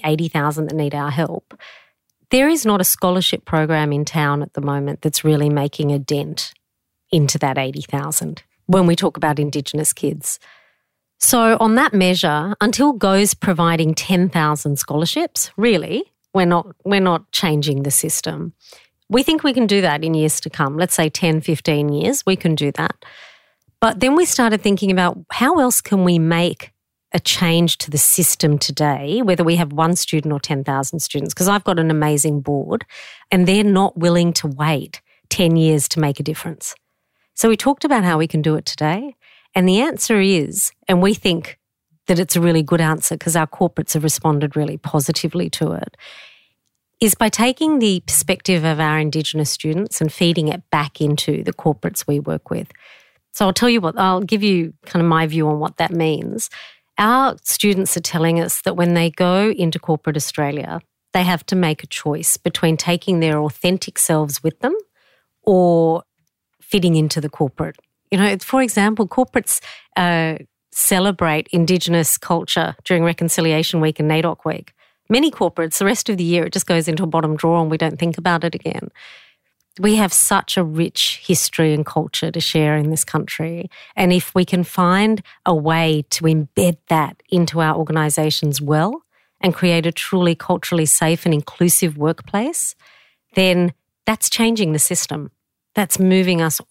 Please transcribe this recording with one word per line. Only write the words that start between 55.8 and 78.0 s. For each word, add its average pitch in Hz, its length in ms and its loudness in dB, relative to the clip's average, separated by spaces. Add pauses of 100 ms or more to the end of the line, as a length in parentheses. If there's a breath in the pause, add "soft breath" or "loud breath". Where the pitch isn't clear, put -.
means. 170 580 -4 (500 loud breath)
Our 240 440 2
students 196 520 0
are 175 60 -4
telling 165 380 0
us - 220 -4
that 180 140 -4
when 175 200 2
they 170 160 2
go 185 400 2
into 165 260 -2
corporate 156 400 -2
Australia, 143 640 -6 (320)
they 180 100 0
have 175 220 -2
to - 100 -4
make 165 280 0
a 147 40 -16
choice - 500 -4
between 165 380 0
taking 175 440 -2
their 160 200 2
authentic 170 600 -4
selves 156 420 0
with - 200 -4
them 302 140 0 (680)
or 170 580 4 (580)
fitting 175 360 0
into 156 260 0
the 147 80 -6
corporate. 151 460 -6 (340)
You 202 80 0
know, 196 220 2
for 262 240 0
example, 214 440 0
corporates, - 520 -2 (360 loud breath)
uh, 165 420 0 (340)
celebrate 180 800 0
Indigenous 170 680 2
culture - 640 -4
during 175 200 2
Reconciliation 165 760 0
Week 156 200 0
and 156 100 0
nadoc 160 340 0
Week. - 300 -8 (340)
Many 277 220 2
corporates, 165 480 -2
the 196 80 0
rest 202 240 0
of 202 80 -2
the 175 60 -2
year, 170 220 0
it - 80 -8
just - 120 -4
goes 165 220 0
into 170 160 -2
a 180 40 0
bottom 156 280 0
drawer 165 260 2
and 160 80 0
we 156 80 0
don't 160 220 -4
think 170 180 -2